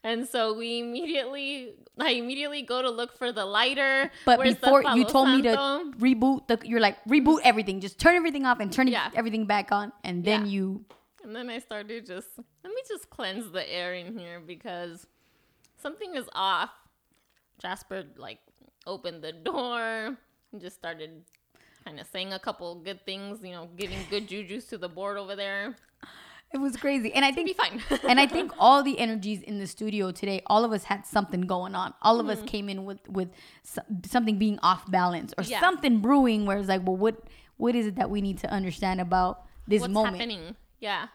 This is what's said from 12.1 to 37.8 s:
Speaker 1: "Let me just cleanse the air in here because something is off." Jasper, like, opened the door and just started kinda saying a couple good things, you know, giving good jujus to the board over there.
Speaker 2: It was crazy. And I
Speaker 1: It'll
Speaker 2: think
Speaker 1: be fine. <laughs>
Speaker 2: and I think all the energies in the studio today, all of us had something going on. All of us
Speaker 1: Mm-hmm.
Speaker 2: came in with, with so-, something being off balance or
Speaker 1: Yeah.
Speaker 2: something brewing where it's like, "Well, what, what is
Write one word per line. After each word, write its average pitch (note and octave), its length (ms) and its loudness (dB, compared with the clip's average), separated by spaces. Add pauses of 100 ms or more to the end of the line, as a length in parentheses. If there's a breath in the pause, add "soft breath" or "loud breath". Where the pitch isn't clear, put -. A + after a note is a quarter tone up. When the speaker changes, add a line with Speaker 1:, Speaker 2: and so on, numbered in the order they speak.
Speaker 1:
"Let F#4 80 -12
me B4+ 160 -6
just - 220 -12
cleanse G#3 420 -10
the F3+ 180 -6
air F3+ 220 -6
in F3+ 260 -12
here E3+ 220 -16
because F3 680 -14 (720)
something E4 380 -12
is - 200 -8
off." F#3 360 -2 (880)
Jasper, F#3+ 460 -12 (120)
like, - 220 -18 (480)
opened F3 360 -12
the D#3+ 100 -10
door A#3 840 -6 (340)
and G#3 100 -16
just F3 160 -16
started D#3+ 480 -14 (600 soft breath)
kinda D3+ 200 -16
saying F#3+ 280 -8
a F#3+ 60 -8
couple F3 380 -10
good F#3 280 -12
things, G3 400 -12
you F3+ 80 -14
know, E3+ 240 -16
giving F#3+ 220 -8 (100)
good G3+ 200 -4
jujus G3+ 420 -10
to A3 80 -10
the F3 100 -10
board G3 300 -8
over G3 180 -10
there. G3 400 -6 (760 loud breath)
Speaker 2:
It C4+ 60 -4
was C4+ 180 -2
crazy. C#4 380 0
And C#4 100 4
I C4+ 40 4
Speaker 1:
It'll C4+ 160 -2
Speaker 2:
think - 40 -2
Speaker 1:
be F#4 60 -4
fine. - 360 -2
<laughs> C#4 180 0
Speaker 2:
and B3 100 6
I C#4+ 80 6
think F4 320 -4
all C4+ 240 8
the C4 160 -2
energies G#3+ 440 -4
in G#3 160 -10
the G3 80 -8
studio G#3 440 -4
today, G3 360 -4
all G#3+ 180 4
of A3+ 80 0
us G3+ 120 -2
had G3+ 220 -6
something F#3+ 360 0
going F#3 340 -4
on. F3+ 260 -4
All A3+ 160 8
of G#3+ 100 0
us G#3+ 100 -2
Speaker 1:
Mm-hmm. G#3+ 80 -10
Speaker 2:
came G3+ 220 -6
in F#3+ 180 -8
with, G3+ 220 -14
with F#3+ 200 -2 (340 soft breath)
so-, - 200 -10 (240)
something A3 320 2
being G#3 240 0
off F3+ 280 2
balance F3+ 480 0
or F#3 60 -4
Speaker 1:
Yeah. G#3+ 160 -4
Speaker 2:
something C4+ 400 4
brewing A3+ 460 4
where G3 120 0
it's G3 100 -4
like, F#3+ 160 2
"Well, F#3 120 0
what, A3 260 0 (340 soft breath)
what A#3+ 200 0
is A3 100 0